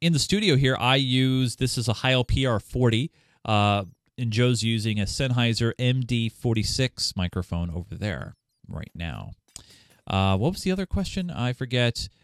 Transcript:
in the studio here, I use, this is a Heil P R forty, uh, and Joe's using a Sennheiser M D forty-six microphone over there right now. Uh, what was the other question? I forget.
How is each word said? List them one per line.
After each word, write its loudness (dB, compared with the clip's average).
in 4
the 2
studio 2
here, 2
I 2
use, 2
this -2
is -2
a 2
Heil 2
P 2
R 2
forty, 0
uh, 2
and -2
Joe's 2
using 0
a 0
Sennheiser 0
M 2
D -2
forty-six -2
microphone -4
over -10
there -8
right -12
now. -10
Uh, 2
what 0
was -10
the -2
other -2
question? -4
I -4
forget. 0